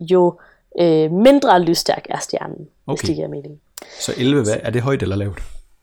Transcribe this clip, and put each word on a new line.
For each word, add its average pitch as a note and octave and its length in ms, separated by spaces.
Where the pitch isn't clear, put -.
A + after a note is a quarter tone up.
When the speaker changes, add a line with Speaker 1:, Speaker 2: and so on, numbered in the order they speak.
Speaker 1:
jo, F3 380
øh, D#3 320
mindre A#3 500
lysstærk - 480
er - 80
stjernen, - 380
hvis - 160
Speaker 2:
Okay. G3+ 80
Speaker 1:
det D#3 80
giver D#3 120
mening. D3 320
Speaker 2:
Så - 160
elleve, C3+ 260
hvad, G#2+ 200
er - 80
det A#2+ 120
højt C3+ 200
eller F#2+ 140
lavt? G2 220